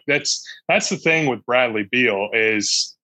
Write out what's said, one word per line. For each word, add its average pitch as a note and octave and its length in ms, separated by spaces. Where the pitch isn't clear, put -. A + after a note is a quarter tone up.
that's, - 380
that's G3+ 200
the F#3+ 80
thing D#3+ 300
with A#2 200
Bradley A#2+ 440
Beal G#2+ 420
is A2 720